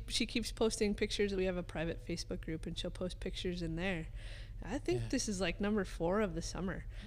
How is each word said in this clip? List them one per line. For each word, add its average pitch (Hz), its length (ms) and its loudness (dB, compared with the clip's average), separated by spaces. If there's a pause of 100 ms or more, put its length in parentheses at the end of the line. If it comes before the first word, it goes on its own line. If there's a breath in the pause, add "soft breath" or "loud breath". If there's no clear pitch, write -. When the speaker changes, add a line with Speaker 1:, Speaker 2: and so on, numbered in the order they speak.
Speaker 1:
she - 180 2
keeps 220 280 0
posting 220 420 4
pictures. 208 400 2
We 185 120 4
have 180 100 2
a 175 80 0
private 165 420 -2
Facebook 170 340 -4
group, 160 260 -4
and 170 120 -2
she'll - 140 -2
post - 260 -2
pictures 180 440 0
in 165 120 0
there. 165 320 0 (580 loud breath)
I 233 140 -2
think 349 240 2
Speaker 2:
Yeah. 113 80 -2
Speaker 1:
this 262 180 2
is, 190 120 -2
like, 175 200 2
number 202 240 4
four 180 360 2
of 190 160 2
the 165 60 0
summer 170 420 -2 (220 loud breath)